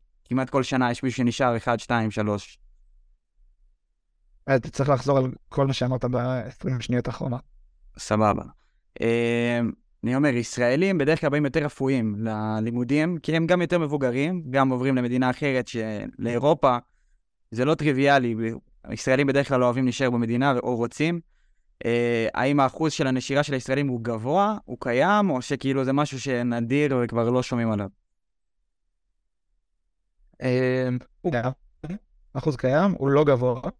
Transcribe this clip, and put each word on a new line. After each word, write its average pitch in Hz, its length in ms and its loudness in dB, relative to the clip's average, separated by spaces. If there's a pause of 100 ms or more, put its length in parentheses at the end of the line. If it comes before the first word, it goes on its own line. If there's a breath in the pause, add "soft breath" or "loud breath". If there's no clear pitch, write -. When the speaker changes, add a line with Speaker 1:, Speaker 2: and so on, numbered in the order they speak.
(260)
Speaker 1:
כמעט 131 240 -2
כל 135 140 2
שנה 127 280 0
יש 120 120 -6
מישהו 127 140 -2
שנשאר 120 400 2
אחד, 117 220 0
שתיים, 113 320 -2
שלוש? 104 480 -4 (1900)
Speaker 2:
אה, 135 60 4
אתה 120 140 0
צריך 139 200 -2
לחזור 139 280 2
על 131 140 0 (180)
כל 143 180 0
מה 135 60 0
שאמרת 123 320 -2
בעשרים 123 760 -4
שניות 123 260 -2
האחרונות. - 340 -6 (560)
Speaker 1:
סבבה. 107 460 2 (580)
אה, 117 580 0 (440)
אני 120 120 0
אומר, 143 140 2
ישראלים 123 680 0
בדרך 151 240 2
כלל 156 80 0
באים 147 160 0
יותר 147 200 0
אפויים 131 540 -2
ללימודים, 117 1000 -2
כי 151 180 -4
הם 165 120 0
גם 180 140 4
יותר 175 180 0
מבוגרים, 147 720 -2
גם 135 200 2
עוברים 131 260 0
למדינה 123 340 0
אחרת, 127 380 -2
ש-, - 100 -8 (420)
לאירופה, 127 580 2 (720)
זה 117 140 -2
לא 156 100 2
טריוויאלי, 139 600 2 (560)
ישראלים 131 360 2
בדרך 135 200 2
כלל 127 160 2
אוהבים 123 200 2
להישאר 127 260 0
במדינה, 120 440 0 (100)
או 123 120 -2
רוצים. 147 440 -2 (680)
אה, 120 480 0
האם 143 260 2
האחוז 143 320 0
של 139 160 -2
הנשירה 131 360 0
של 143 100 -6
הישראלים 135 340 -2
הוא 123 140 -4
גבוה, 139 640 0
הוא 123 140 -12
קיים, 180 500 2
או 127 120 0
שכאילו 135 440 0
זה 135 80 0
משהו 139 260 0
שנדיר 123 840 0
וכבר 113 260 0
לא 123 140 2
שומעים 117 280 -2
עליו? 101 180 -2 (2500)
Speaker 2:
אה, 127 480 0 (320)
הוא 175 100 -2
קיים. 135 640 -6 (360)
אחוז 135 220 -2
קיים, 151 360 2
הוא 135 180 0
לא 143 140 6
גבוה. 127 380 2 (180)